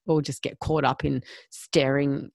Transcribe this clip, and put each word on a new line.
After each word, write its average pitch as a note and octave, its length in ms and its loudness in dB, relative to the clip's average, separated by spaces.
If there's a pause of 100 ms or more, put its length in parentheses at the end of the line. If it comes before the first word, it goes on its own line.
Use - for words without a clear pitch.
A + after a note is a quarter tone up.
or D#3 140 4
just C#3+ 200 -6
get - 180 -8
caught D3+ 260 0
up C3 180 0
in C#3 180 0 (280)
staring, C#3 840 0